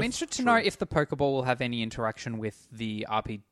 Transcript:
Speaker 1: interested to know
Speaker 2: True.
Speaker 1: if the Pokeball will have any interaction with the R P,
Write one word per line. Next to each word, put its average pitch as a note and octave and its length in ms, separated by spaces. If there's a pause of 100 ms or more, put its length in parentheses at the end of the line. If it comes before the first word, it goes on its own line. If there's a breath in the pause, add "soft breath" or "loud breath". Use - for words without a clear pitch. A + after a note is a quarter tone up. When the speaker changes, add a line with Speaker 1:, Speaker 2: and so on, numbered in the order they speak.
Speaker 1:
interested B3+ 280
to C4 120
know A#3+ 160
Speaker 2:
True. - 80
Speaker 1:
if F#3 120
the F#3+ 80
Pokeball D3 320 (120)
will C3+ 120
have B2+ 180
any A#2+ 220
interaction A2+ 560
with A2 320
the A2 360
R A2 140
P, G#2+ 200 (100)